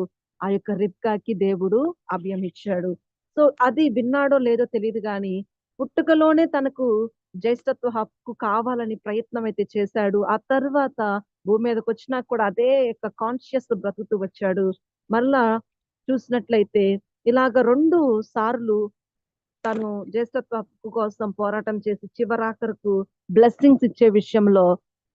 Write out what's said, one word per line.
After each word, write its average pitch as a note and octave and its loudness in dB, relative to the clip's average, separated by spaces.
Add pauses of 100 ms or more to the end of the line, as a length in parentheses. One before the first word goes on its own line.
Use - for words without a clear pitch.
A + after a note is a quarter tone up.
(420)
ఆ F#3 -4
యొక్క G3 -4
రిబ్కాకి G#3 -4
దేవుడు G3 0 (160)
అభయం F#3+ -6
ఇచ్చాడు. F3+ -6 (460)
So D4 4
అది C4 2
విన్నాడో C4+ 0
లేదో A#3+ 0
తెలియదు, A3+ -4
కానీ G3 -6 (440)
పుట్టుకలోనే D#4 2
తనకు C4+ -4 (480)
జ్యేష్ఠత్వ A#3+ -4
హక్కు A3+ -8
కావాలని A3+ -4
ప్రయత్నం A3+ -6
అయితే G#3 -4 (100)
చేశాడు. G3+ 0
ఆ G#3 0
తర్వాత C4+ -2 (460)
భూమి A3 2
మీదకి A#3 -2
వచ్చినా B3+ -6
కూడా A#3 -2
అదే B3 2
యొక్క A3+ -6 (120)
కాన్షియస్ A#3+ -4
బ్రతుకుతూ G3+ -6
వచ్చాడు. F#3+ -2 (440)
మరలా B3 2 (640)
చూసినట్లయితే, A#3 0 (420)
ఇలాగ B3+ 4
రెండు C4+ 4
సార్లు A3+ -2 (880)
తను G#3 -6
జ్యేష్ఠత్వ A#3 -4
హక్కు G#3+ -12
కోసం G#3+ -4
పోరాటం G#3 -4
చేసి, G3+ -6
చివరాఖరుకు A3 -4 (260)
బ్లెస్సింగ్స్ A#3+ 6
ఇచ్చే A3+ 4
విషయంలో, G3+ 4 (500)